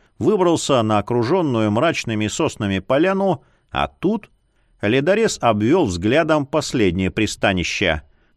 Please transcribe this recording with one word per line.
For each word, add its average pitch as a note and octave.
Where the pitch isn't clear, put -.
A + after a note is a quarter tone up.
выбрался E3
на G#2+
окруженную A#2+
мрачными A2+
соснами G#2
поляну, F#3
а -
тут -
ледорез D3+
обвел A#2+
взглядом C3+
последнее F#2+
пристанище. F#2+